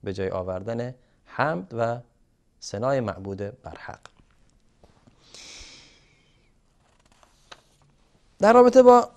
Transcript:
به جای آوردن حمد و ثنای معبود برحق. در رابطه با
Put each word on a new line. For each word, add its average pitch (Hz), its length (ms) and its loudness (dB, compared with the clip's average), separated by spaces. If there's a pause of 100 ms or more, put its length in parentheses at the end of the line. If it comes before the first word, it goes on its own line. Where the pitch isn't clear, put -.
به 101 100 -10
جای 95 160 -8
آوردن 98 640 -10 (300)
حمد 165 520 -8
و 117 220 -6 (640)
ثنای 127 380 -6
معبود 98 380 -10
برحق. - 640 -16 (4000)
در 208 140 4
رابطه 247 300 6
با 247 340 6